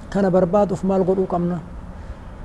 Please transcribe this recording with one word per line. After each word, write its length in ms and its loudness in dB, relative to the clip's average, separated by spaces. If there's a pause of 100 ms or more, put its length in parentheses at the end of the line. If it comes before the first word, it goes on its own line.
(100)
Kana 200 2
barbaaduuf 540 4
maal 200 2
godhuu 220 2
qabna? 320 -2 (880)